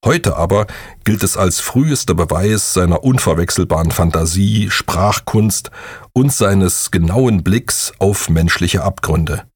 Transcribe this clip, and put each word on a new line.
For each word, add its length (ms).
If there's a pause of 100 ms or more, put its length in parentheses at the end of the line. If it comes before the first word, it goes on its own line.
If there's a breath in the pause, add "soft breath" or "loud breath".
Heute 320
aber 300 (360 loud breath)
gilt 180
es 140
als 240
frühester 540
Beweis 600
seiner 300
unverwechselbaren 880
Fantasie, 800
Sprachkunst 960 (440 loud breath)
und 180
seines 600
genauen 520
Blicks 560
auf 300
menschliche 540
Abgründe. 600 (120)